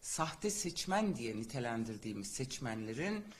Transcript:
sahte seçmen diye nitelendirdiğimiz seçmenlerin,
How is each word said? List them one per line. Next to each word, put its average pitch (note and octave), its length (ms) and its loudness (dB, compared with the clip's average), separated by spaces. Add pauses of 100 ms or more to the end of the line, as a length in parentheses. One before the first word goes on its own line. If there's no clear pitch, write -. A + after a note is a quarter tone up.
sahte - 480 0
seçmen F#3+ 640 2
diye A2+ 200 0
nitelendirdiğimiz A2+ 960 -2
seçmenlerin, C3 920 -2 (140)